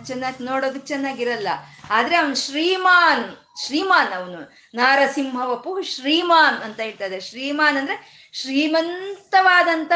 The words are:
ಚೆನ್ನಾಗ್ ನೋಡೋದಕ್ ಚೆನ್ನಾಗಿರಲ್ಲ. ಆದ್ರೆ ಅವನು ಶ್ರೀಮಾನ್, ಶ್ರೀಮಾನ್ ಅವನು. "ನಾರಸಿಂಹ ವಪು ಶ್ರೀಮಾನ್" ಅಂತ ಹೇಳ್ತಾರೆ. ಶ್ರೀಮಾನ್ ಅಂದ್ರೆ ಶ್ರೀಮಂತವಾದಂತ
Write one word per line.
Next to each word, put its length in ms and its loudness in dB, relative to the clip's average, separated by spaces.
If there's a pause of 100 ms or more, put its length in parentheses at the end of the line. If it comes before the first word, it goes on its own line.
ಚೆನ್ನಾಗ್ 360 -8
ನೋಡೋದಕ್ 440 -4
ಚೆನ್ನಾಗಿರಲ್ಲ. 640 -4 (420)
ಆದ್ರೆ 260 2
ಅವನು 180 2
ಶ್ರೀಮಾನ್, 1000 2 (300)
ಶ್ರೀಮಾನ್ 460 2
ಅವನು. 400 -10 (220)
"ನಾರಸಿಂಹ 680 2
ವಪು 380 -4
ಶ್ರೀಮಾನ್" 760 2
ಅಂತ 240 -10
ಹೇಳ್ತಾರೆ. 400 -8
ಶ್ರೀಮಾನ್ 560 -2
ಅಂದ್ರೆ 560 -8
ಶ್ರೀಮಂತವಾದಂತ 1600 0